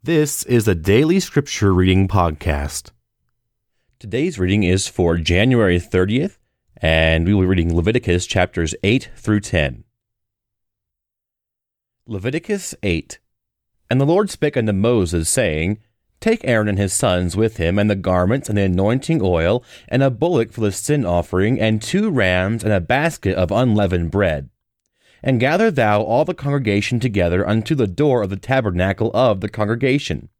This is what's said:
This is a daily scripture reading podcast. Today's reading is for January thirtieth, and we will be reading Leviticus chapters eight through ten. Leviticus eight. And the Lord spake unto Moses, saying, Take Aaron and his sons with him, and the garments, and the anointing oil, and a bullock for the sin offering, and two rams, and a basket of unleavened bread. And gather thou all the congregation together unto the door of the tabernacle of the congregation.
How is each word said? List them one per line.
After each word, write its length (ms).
This 380
is 240
a 80
daily 440
scripture 540
reading 340
podcast. 840
Today's 400
reading 240
is 260
for 300
January 640
thirtieth, 580
and 480
we 80
will 80
be 60
reading 280
Leviticus 520
chapters 560
eight 320
through 240
ten. 440
Leviticus 800
eight. 340
And 100
the 60
Lord 240
spake 260
unto 180
Moses, 540
saying, 520
Take 240
Aaron 240
and 100
his 160
sons 420
with 220
him, 220
and 100
the 60
garments, 520
and 120
the 60
anointing 580
oil, 400
and 140
a 80
bullock 400
for 100
the 100
sin 320
offering, 560
and 220
two 300
rams, 520
and 80
a 80
basket 560
of 160
unleavened 600
bread. 400
And 120
gather 320
thou 320
all 200
the 120
congregation 640
together 500
unto 240
the 140
door 340
of 80
the 60
tabernacle 800
of 260
the 80
congregation. 800